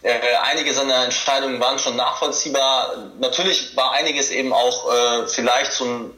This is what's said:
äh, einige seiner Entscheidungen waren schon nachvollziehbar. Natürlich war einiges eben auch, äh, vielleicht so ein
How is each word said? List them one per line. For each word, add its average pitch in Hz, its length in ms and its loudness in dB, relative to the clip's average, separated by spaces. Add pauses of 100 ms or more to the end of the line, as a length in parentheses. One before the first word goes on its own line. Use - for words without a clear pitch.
äh, 117 160 2 (240)
einige 147 300 0
seiner 135 300 2
Entscheidungen 135 560 0
waren 131 200 0
schon 123 180 -2
nachvollziehbar. 135 960 0 (260)
Natürlich 165 560 0
war 131 180 2
einiges 143 360 0
eben 131 240 -2
auch, 123 400 2
äh, 120 340 2
vielleicht 127 460 0
so - 100 -2
ein 120 340 -6